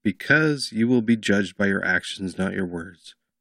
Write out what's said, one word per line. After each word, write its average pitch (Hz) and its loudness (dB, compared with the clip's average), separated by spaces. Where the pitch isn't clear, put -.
because 147 2
you 113 2
will 123 4
be 113 2
judged 101 0
by 101 2
your 98 0
actions, 90 -4
not 95 -2
your 95 -4
words. 87 -12